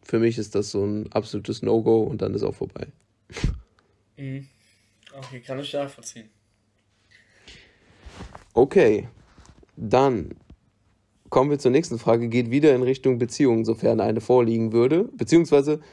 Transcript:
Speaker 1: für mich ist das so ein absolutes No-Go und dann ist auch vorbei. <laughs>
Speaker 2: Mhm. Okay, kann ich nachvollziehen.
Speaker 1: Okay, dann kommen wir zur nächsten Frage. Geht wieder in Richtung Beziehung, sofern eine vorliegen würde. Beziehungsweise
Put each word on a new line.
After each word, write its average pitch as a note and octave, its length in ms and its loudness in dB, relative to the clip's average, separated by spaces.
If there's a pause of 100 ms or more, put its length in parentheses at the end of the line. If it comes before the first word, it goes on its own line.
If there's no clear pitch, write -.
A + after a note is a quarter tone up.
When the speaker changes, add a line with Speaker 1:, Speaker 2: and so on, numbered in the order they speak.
Speaker 1:
für - 160 -2
mich A#2 200 0
ist G#2 180 -6
das G2+ 160 -4
so G2+ 120 -2
ein G#2 280 -6
absolutes G#2+ 500 -6
No-Go A2+ 400 2
und - 200 -6
dann G2+ 120 -4
ist G#2+ 80 -6
auch G2+ 140 -4
vorbei. - 320 -12 (420)
<laughs> - 60 -18 (800)
Speaker 2:
Mhm. C3+ 320 -14 (680)
Okay, B2+ 240 -18
kann C3 200 -10
ich C#3+ 120 -12
nachvollziehen. C3+ 560 -10 (2250)
Speaker 1:
Okay, A#2 560 4 (680)
dann A#2 580 0 (960)
kommen C3+ 180 2
wir C#3+ 100 0
zur B2+ 120 2
nächsten B2+ 280 0
Frage. A#2 300 0
Geht A#2+ 220 0
wieder C#3+ 240 4
in B2+ 80 0
Richtung C3 340 0
Beziehung, A#2 480 0
sofern A2+ 360 0
eine A2 200 -2
vorliegen A2+ 520 2
würde. C#3 440 2
Beziehungsweise D3 640 2 (120)